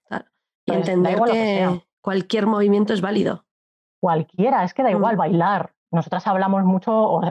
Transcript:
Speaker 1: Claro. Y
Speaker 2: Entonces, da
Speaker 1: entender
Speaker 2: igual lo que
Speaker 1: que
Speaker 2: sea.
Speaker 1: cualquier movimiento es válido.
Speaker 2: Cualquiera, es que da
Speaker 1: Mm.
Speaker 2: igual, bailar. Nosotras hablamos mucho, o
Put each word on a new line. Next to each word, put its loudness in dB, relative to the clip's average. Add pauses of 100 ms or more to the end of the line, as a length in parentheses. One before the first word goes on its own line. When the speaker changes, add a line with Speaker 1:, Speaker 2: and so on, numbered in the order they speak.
Speaker 1:
Claro. -12 (400)
Y -4
Speaker 2:
Entonces, -2
da -2
Speaker 1:
entender 2
Speaker 2:
igual 2
lo 2
que 0
Speaker 1:
que 0
Speaker 2:
sea. 0 (200)
Speaker 1:
cualquier -2
movimiento 2
es -2
válido. -2 (560)
Speaker 2:
Cualquiera, 0
es -6
que -2
da 2
Speaker 1:
Mm. 0
Speaker 2:
igual, 0
bailar. 0 (180)
Nosotras -4
hablamos 0
mucho, 0
o 2